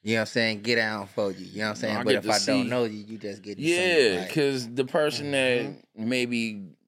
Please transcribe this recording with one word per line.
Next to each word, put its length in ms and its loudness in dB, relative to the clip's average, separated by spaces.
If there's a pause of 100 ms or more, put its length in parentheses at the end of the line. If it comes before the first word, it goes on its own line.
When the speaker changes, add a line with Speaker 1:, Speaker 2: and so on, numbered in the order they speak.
Speaker 1:
you 120 0
know 20 2
what 60 2
I'm 40 -2
saying, 360 0
get 120 2
down 320 -2
for 240 -2
you." 140 -10
You 140 -10
know 80 -2
what 20 0
I'm 80 -4
saying? 180 -4
Speaker 2:
I 80 -4
Speaker 1:
But 80 2
Speaker 2:
get 60 4
Speaker 1:
if 80 -2
Speaker 2:
to 40 -4
Speaker 1:
I 40 6
don't 80 2 (240)
Speaker 2:
see 40 -2
Speaker 1:
know 140 0
you, 220 -6
you 120 -12
just 240 -10
get 160 -10
Speaker 2:
Yeah, 600 4
Speaker 1:
like 140 -6
Speaker 2:
'cause 420 2
the 80 2
person 480 0
Speaker 3:
Mm-hmm. 400 2 (240)
Speaker 2:
that 120 -6
may 180 2
be 400 -2 (220)